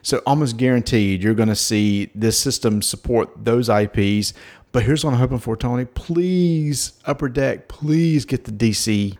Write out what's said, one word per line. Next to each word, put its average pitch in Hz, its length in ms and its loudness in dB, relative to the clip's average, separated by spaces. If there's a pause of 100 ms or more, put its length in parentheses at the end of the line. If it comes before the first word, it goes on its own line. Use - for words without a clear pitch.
So - 220 -2
almost 139 320 0
guaranteed 113 640 2
you're 107 140 2
gonna 107 220 2
see 104 580 0
this 110 240 0
system 110 420 0
support - 640 -2
those 117 240 2
I 104 180 2
Ps. 104 480 0 (360)
But 120 140 0
here's 143 200 0
what 143 80 0
I'm 120 80 2
hoping 127 180 0
for, 110 160 -6
Tony. 123 300 -4
Please, 170 1120 -2 (100)
Upper 143 240 -2
Deck, 131 400 -4
please 156 560 0
get - 200 -4
the 107 80 -10
D 110 200 2
C 101 480 -2